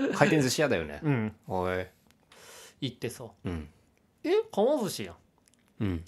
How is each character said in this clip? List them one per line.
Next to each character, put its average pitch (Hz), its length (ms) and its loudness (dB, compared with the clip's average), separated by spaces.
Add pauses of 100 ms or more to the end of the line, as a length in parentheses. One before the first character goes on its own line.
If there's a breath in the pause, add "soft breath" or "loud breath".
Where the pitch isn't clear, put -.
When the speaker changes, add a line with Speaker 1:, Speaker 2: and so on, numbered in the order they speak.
(140)
Speaker 1:
回 - 140 6
転 160 120 6
寿 131 80 4
司 127 140 2
屋 143 80 2
だ 110 60 4
よ 82 80 -2
ね。 73 180 -10
Speaker 2:
う 151 80 2
ん。 110 260 0 (100)
Speaker 1:
お 92 240 0
い。 90 160 -2 (960 loud breath)
Speaker 2:
行 131 140 -6
っ - 20 -20
て 120 140 -8
さ。 117 160 -14 (180)
Speaker 1:
う 98 60 -4
ん。 80 180 -8 (560)
Speaker 2:
え、 294 60 -2 (220)
は 247 240 2
ま 262 60 -2
寿 190 60 -2
司 - 160 -8
や 87 80 -12
ん。 - 40 -20 (600)
Speaker 1:
う - 60 -2
ん。 87 240 -2